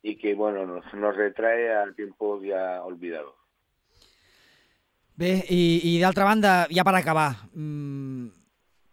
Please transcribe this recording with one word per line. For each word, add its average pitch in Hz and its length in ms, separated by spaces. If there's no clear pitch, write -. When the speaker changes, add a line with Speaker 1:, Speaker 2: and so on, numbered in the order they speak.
Speaker 1:
y 104 140
que, 104 180
bueno, 101 320
nos, 90 280
nos 101 220
retrae 113 580
al 101 200
tiempo 101 480
ya 92 400
olvidado. 85 540
Speaker 2:
Bé, 185 360
i, 170 320
i 170 160
d'altra 190 240
banda, 196 480
ja 175 80
per 185 160
acabar, 156 380
mm, 139 760